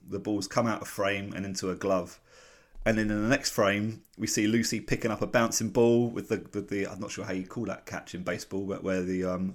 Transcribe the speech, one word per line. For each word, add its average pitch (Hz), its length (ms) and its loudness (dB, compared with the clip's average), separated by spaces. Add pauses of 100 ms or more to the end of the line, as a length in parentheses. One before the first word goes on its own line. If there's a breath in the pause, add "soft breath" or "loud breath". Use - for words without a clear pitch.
the 98 120 -6
ball's 101 280 -2
come 117 200 2
out 110 140 -2
of - 60 -8
frame 98 460 -2
and 95 120 -6
into 95 260 -4
a 87 40 -4
glove. 92 440 0 (680 soft breath)
And 113 120 4
then 107 140 2
in 107 100 0
the 107 80 0
next - 220 2
frame, 104 500 2 (160)
we 110 100 -4
see 110 200 2
Lucy 113 320 2
picking 117 320 -2
up 104 100 -4
a 101 60 0
bouncing 113 420 2
ball 117 400 6
with 101 200 -6
the, 110 80 2
the, - 240 -6
the, 98 260 -4
I'm 92 120 -10
not 98 120 -8
sure 92 120 -8
how 95 100 -6
you 92 120 -4
call 113 200 -6
that 95 200 -6
catch - 300 -10
in 90 80 -8
baseball, 90 420 -4
but 95 180 -4
where 92 200 0
the, 92 200 0
um, 92 300 -2